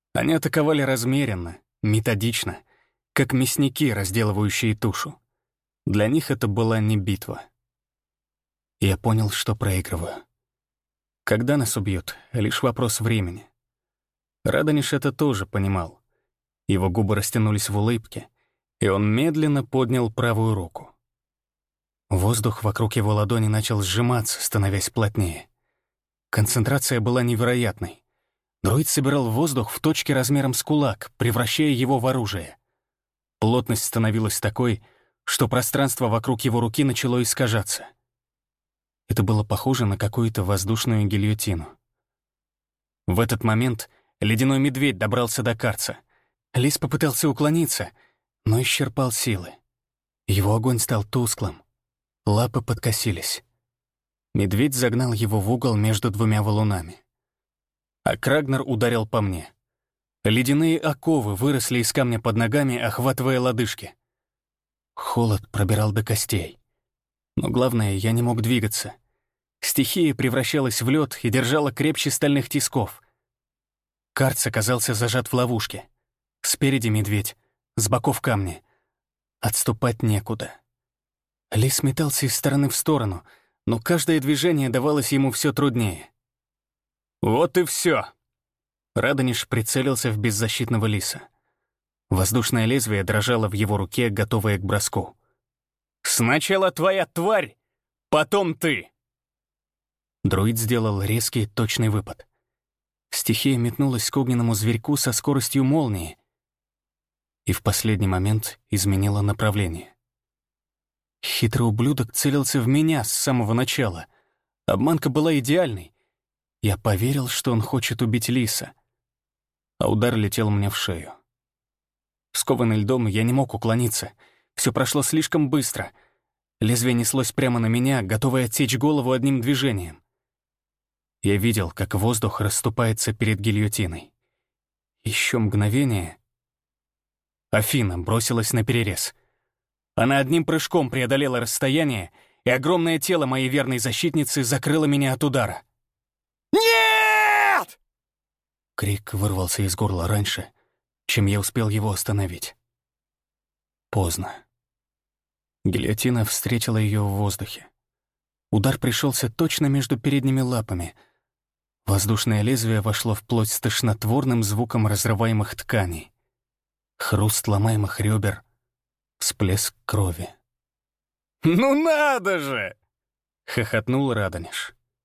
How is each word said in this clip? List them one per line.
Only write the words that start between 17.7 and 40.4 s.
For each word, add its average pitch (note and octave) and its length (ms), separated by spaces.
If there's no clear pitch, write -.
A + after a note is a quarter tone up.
улыбке, A2 520
и G#2+ 80
он G2+ 220
медленно D3 540
поднял B2 480
правую A2+ 420
руку. - 400
Воздух G#2+ 520
вокруг G#2+ 340
его G#2+ 180
ладони G#2+ 340
начал G#2+ 340
сжиматься, A2+ 580
становясь G2 500
плотнее. G2+ 580
Концентрация A#2+ 720
была B2 220
невероятной. A#2+ 800
Друид A#2+ 260
собирал C#3 420
воздух C3 400
в - 100
точке - 340
размером C3 400
с - 80
кулак, D3 540
превращая A#2+ 540
его C3 280
в A#2 80
оружие. G#2 500
Плотность A#2 440
становилась A2 560
такой, A2+ 420
что - 240
пространство B2+ 600
вокруг A2+ 340
его A#2+ 180
руки A#2+ 220
начало B2 400
искажаться. A#2 640
Это A2 140
было G#2+ 220
похоже B2 420
на G2 100
какую-то A2+ 480